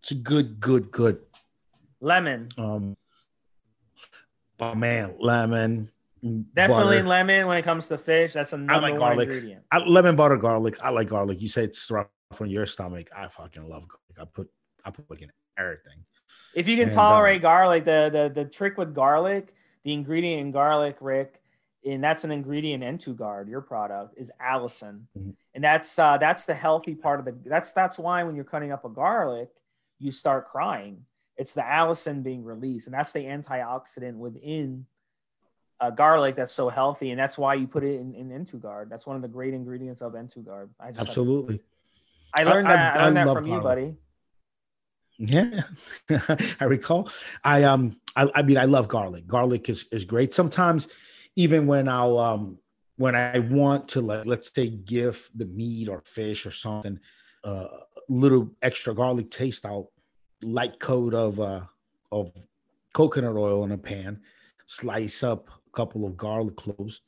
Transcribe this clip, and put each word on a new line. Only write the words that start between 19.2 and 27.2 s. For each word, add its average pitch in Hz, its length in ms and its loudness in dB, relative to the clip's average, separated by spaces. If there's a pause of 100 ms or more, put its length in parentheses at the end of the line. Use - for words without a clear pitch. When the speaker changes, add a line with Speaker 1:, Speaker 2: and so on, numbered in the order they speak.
Speaker 2:
the 143 80 -4
ingredient 156 480 -2
in 139 100 -6
garlic, 143 500 2
Rick, 135 400 -4 (460)
and 139 160 -6
that's 156 220 0
an 160 60 -6
ingredient 147 520 -6
in 135 160 -8
Entugard, 107 500 -10
your 127 120 -10
product, 104 560 -10
is 123 140 -18 (120)
allicin. 117 600 -6 (140)
Speaker 1:
Mm-hmm. 98 140 -12 (240)
Speaker 2:
And 139 100 -8
that's, 156 340 2
uh, 147 200 6
that's 160 280 0
the 160 80 -2
healthy 160 400 -2
part 143 260 -2